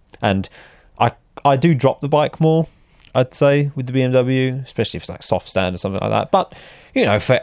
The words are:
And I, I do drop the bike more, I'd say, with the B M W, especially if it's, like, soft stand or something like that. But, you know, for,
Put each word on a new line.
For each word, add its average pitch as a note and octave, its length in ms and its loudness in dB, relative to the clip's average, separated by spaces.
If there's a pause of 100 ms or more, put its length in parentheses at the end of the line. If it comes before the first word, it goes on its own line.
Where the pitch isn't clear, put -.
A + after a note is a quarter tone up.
(220)
And G2 260 0 (500)
I, A#2 140 2 (320)
I C#3 140 4
do D#3+ 180 4
drop C3 240 0
the C#3+ 80 -6
bike D3 320 0
more, D#3+ 280 2 (460)
I'd C3 200 0
say, C#3+ 420 2
with B2+ 120 -6
the B2+ 60 -8
B C3 80 2
M B2+ 120 0
W, C3 500 0
especially - 340 -6
if - 60 -12
it's, - 60 -16
like, - 140 -12
soft - 260 -4
stand F#2 260 -2
or - 20 -8
something G2 220 -4
like G#2+ 100 -4
that. G#2+ 220 -2
But, - 240 0 (380)
you C4 100 2
know, G3+ 160 2
for, B2 240 0